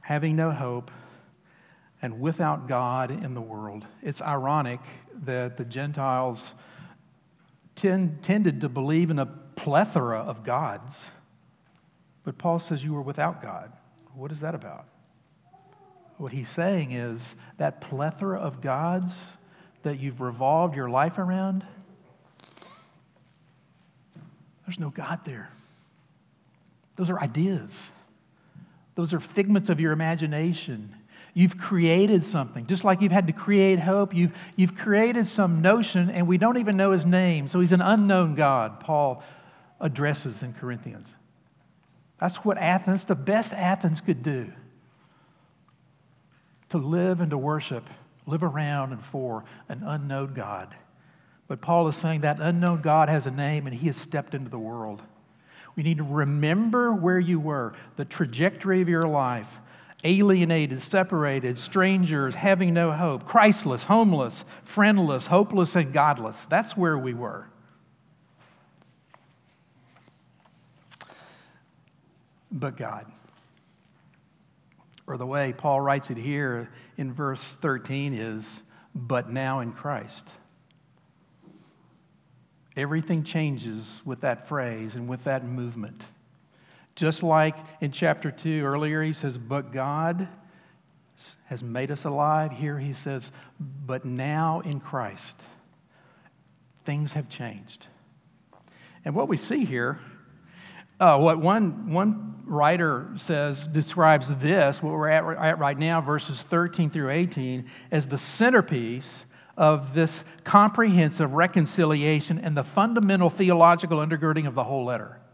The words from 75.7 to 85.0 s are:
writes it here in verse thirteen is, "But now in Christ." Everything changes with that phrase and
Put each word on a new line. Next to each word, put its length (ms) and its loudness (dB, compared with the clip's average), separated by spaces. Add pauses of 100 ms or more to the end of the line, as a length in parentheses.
writes 300 -2
it 60 -6
here 540 -6 (260)
in 160 -6
verse 440 -8
thirteen 580 -4
is, 480 -10 (320)
"But 340 -4
now 300 -4
in 140 -6
Christ." 560 -10 (2500)
Everything 460 -2
changes 840 -6
with 160 -8
that 260 -2
phrase 480 -6
and 140 -10